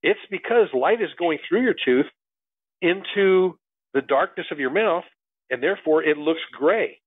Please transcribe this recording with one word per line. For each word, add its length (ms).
It's 180
because 440
light 280
is 160
going 300
through 140
your 140
tooth 220
into 760
the 80
darkness 500
of 80
your 100
mouth, 360
and 140
therefore 400
it 140
looks 240
gray. 560